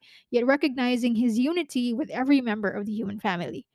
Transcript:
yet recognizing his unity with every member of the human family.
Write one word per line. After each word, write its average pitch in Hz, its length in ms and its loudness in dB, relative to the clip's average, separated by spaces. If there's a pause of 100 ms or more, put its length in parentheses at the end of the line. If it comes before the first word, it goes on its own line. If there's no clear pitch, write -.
(320)
yet 240 140 2
recognizing 254 680 2
his 226 220 2
unity 262 560 0
with 269 160 -4
every 262 320 2
member 214 280 -2
of 202 180 -4
the 214 40 -6
human 208 280 -6
family. 175 560 -4